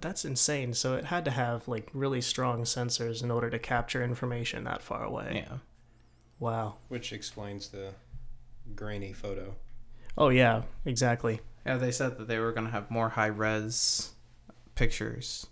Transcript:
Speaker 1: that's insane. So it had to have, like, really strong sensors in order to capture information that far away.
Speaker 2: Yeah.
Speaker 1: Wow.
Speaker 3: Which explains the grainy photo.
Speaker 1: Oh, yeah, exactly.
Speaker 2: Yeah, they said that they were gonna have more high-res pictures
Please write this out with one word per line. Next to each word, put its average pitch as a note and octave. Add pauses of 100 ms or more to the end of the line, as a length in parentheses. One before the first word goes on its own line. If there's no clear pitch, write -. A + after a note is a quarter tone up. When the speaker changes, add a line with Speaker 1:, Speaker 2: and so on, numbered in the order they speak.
Speaker 1:
that's F3
insane. C3
So C3
it -
had F3
to C#3
have, A#2+
like, A2+
really C3+
strong B2
sensors A#2+
in A#2+
order A#2
to A#2
capture B2
information A#2+
that -
far -
away. -
Speaker 2:
Yeah. B2+ (840)
Speaker 1:
Wow. A2+ (120)
Speaker 3:
Which A#2+
explains G2+
the G2 (840)
grainy G2+
photo. G2 (640)
Speaker 1:
Oh, D3
yeah, A#2+ (220)
exactly. A#2 (220)
Speaker 2:
Yeah, C3
they B2
said B2+
that A2
they A2+
were A2+
gonna A2
have G#2
more A2+
high-res A2 (600)
pictures A#2